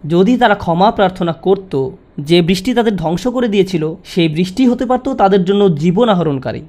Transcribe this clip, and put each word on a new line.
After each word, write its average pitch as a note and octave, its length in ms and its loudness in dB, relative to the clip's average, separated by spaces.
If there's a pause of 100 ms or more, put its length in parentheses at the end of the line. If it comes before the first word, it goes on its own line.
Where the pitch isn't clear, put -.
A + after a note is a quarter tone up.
যদি F#3+ 280 2
তারা A3 180 2
ক্ষমা F#3 360 0
প্রার্থনা F#3 420 -2
করত, E3 580 -2 (280)
যে E3+ 240 2
বৃষ্টি F#3+ 320 -2
তাদের A3 220 0
ধ্বংস E3 320 -4
করে B3 200 -2
দিয়েছিল, F3+ 460 0 (100)
সেই E3+ 240 0
বৃষ্টি F#3 380 0
হতে B3 200 0
পারত B3+ 220 -2
তাদের G3+ 360 2
জন্য G3 320 2
জীবন F3+ 320 0
আহরণকারী। D3 600 -2